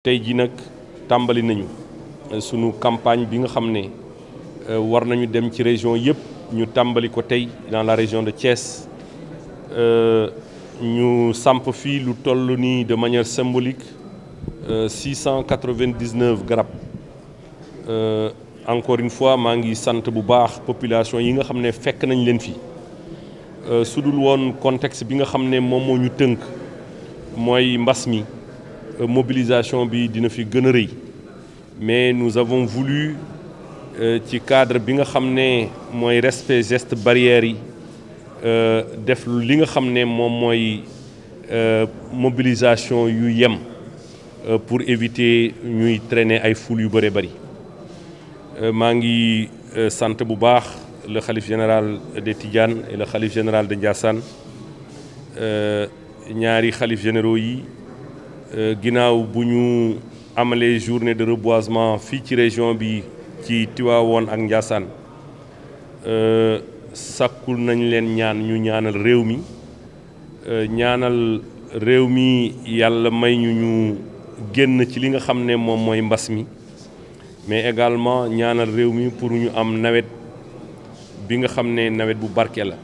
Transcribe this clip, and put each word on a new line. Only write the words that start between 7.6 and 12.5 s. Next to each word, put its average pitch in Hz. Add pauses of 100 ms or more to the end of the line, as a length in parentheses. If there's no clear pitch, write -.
dans 110
la 113
région 110
de 107
Thiès. - (840)
Euh, 113 (520)
ñu 120
samp 127
fii 143
lu 123 (100)
toll 127